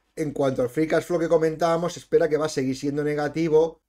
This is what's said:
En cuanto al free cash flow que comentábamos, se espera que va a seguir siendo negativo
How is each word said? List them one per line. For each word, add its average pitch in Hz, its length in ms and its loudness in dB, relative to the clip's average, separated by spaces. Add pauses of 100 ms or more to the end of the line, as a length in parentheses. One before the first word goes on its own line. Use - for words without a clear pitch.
(160)
En 156 160 -4
cuanto 131 300 0
al 123 60 0
free 156 200 0
cash 160 160 2
flow 175 160 -2
que 165 80 -2
comentábamos, 165 640 0
se - 60 -14
espera 160 280 2
que 151 80 0
va 151 100 0
a 151 40 -4
seguir 131 260 -2
siendo 143 280 -4
negativo 151 840 0